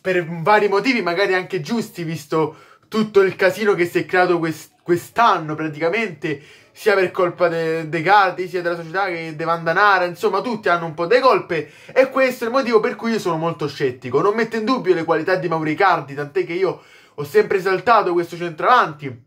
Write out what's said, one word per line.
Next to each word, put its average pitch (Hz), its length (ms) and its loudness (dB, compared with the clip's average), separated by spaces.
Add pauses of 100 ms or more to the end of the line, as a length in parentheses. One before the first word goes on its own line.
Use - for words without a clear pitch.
per 175 260 -2
vari 180 400 0
motivi, 202 360 0
magari 185 320 0
anche 185 260 -4
giusti, 175 440 -6
visto 160 520 -4 (320)
tutto 214 320 0
il 185 160 2
casino 196 380 2
che 175 100 0
si 175 140 -2
è 156 80 -2
creato 180 320 2
quest-, 160 440 -6
quest'anno 175 720 0
praticamente, 156 880 -4 (320)
sia 208 220 0
per 185 160 2
colpa 175 380 0
de-, 165 380 -2
de 160 120 -4
Icardi, 180 500 2
sia 175 140 -6
della 170 140 -2
società 170 320 -4
che 165 280 -8
de 160 80 -6
Vandanara, 175 640 2
insomma 190 340 -2
tutti 214 300 -4
hanno 170 160 0
un 156 80 -8
po' 170 100 -2
de 226 160 4
colpe, 180 500 2 (220)
e 262 160 4
questo 262 360 0
è - 20 -4
il 226 80 -4
motivo 240 260 4
per 240 160 -2
cui 226 160 -2
io 214 60 0
sono 165 180 -2
molto 160 320 -4
scettico. 131 540 -2
Non 202 120 2
metto 226 220 -2
in 214 80 -2
dubbio 185 300 2
le 165 100 -2
qualità 160 300 0
di 175 140 -2
Mauro 160 200 -2
Icardi, 151 460 2
tant'è 147 320 -4
che 165 80 -8
io 180 280 -2 (320)
ho 147 100 -8
sempre 208 340 2
esaltato 185 560 2
questo 170 240 -2
centravanti 170 760 0 (120)